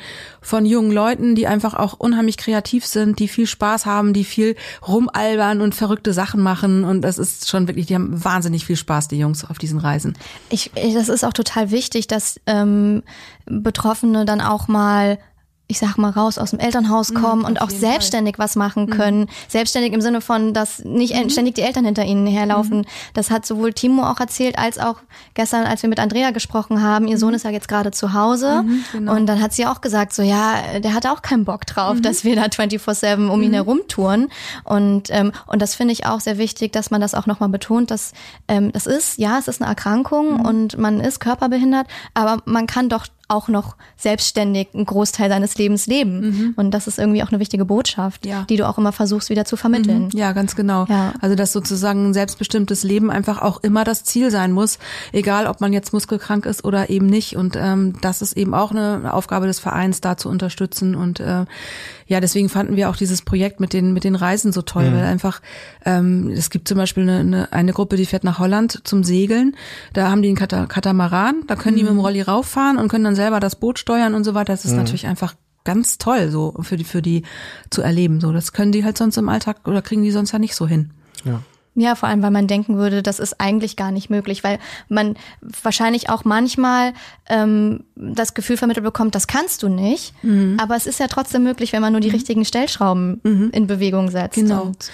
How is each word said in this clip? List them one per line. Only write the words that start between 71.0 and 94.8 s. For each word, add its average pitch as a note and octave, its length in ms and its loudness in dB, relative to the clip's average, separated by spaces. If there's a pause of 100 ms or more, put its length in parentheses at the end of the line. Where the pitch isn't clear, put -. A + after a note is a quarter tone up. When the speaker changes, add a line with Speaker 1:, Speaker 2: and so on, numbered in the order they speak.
Speaker 1:
da A3 80 -2
können A3 220 2
die G#3+ 60 4
Speaker 2:
Mhm. G#3 80 4
Speaker 1:
mit G3+ 80 4
dem - 20 2
Rolli G3 220 0
rauffahren C4+ 540 0
und A3 120 2
können A3 160 2
dann G#3 160 2
selber G#3+ 180 2
das G3 160 0
Boot B3 240 -2
steuern A#3 360 0
und G#3+ 100 0
so G#3 100 0
weiter. G3+ 200 0
Das F#3+ 100 -6
ist - 80 -2
Speaker 3:
Mhm. A#2+ 60 2
Speaker 1:
natürlich A#2 280 -2
einfach F3+ 280 -4 (300)
ganz G#3 340 0
toll, A3 320 2
so D#3 320 -2
für F#3 160 -4
die, E3 60 -4
für E3+ 180 -2
die E3 200 0 (460)
zu - 140 -4
erleben. E3+ 380 2
So, D#3+ 120 2
das E3 200 -2
können G#3 200 2
die G#3 100 2
halt G#3 140 0
sonst A3 220 2
im G#3+ 100 0
Alltag G#3+ 400 -4
oder G3+ 140 0
kriegen G#3 200 0
die G#3 80 2
sonst G3+ 220 0
ja A3 60 0
nicht G#3+ 160 0
so E3 120 -2
hin. D#3 240 0 (340)
Speaker 3:
Ja. A#2+ 180 -4 (340)
Speaker 2:
Ja, A#3+ 180 4
vor - 140 -2
allem, G#3 120 2
weil G3+ 120 2
man G3+ 160 4
denken G3+ 300 0
würde, G3+ 220 2
das G3 200 -2
ist - 200 -6
eigentlich G#3 360 -2
gar F#3+ 160 -4
nicht G3 180 -4
möglich, G3+ 320 -2
weil G3+ 160 -2 (300)
man G#3+ 260 0 (480)
wahrscheinlich A#3 480 0
auch A3 140 -2
manchmal, B3 680 2 (360)
ähm, G#3+ 560 2 (100)
das - 400 -6
Gefühl A#3 220 -2
vermittelt A3+ 280 0
bekommt, A3 300 0
das G3 140 -2
kannst D#4+ 340 -2
du G3+ 60 0
nicht. G3 440 0 (120)
Speaker 1:
Mhm. G3 360 4
Speaker 2:
Aber A3 140 0
es A#3 140 -2
ist - 100 -4
ja C4 80 0
trotzdem B3+ 380 0
möglich, B3 280 -2
wenn A3 80 0
man A3 120 2
nur A3 80 2
die G#3+ 80 2
Speaker 1:
Mhm. G#3 60 2
Speaker 2:
richtigen A3 300 0
Stellschrauben F#3 800 0
Speaker 1:
Mhm. G#3+ 300 2
Speaker 2:
in G#3+ 160 2
Bewegung F#3+ 420 0
setzt. F3+ 240 -4
Speaker 1:
Genau. G#3 280 2
Speaker 2:
Und F#3 320 -8